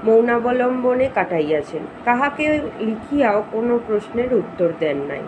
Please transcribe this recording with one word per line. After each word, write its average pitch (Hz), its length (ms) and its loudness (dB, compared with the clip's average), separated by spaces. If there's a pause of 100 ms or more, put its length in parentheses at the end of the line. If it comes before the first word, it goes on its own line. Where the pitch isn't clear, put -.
মৌনাবলম্বনে 247 1120 2
কাটাইয়াছেন। 156 680 0 (240)
কাহাকে 285 540 2 (200)
লিখিয়াও 220 720 0
কোনো 240 360 0
প্রশ্নের 214 460 -2
উত্তর 180 360 0 (100)
দেন 147 180 0
নাই। 139 300 -6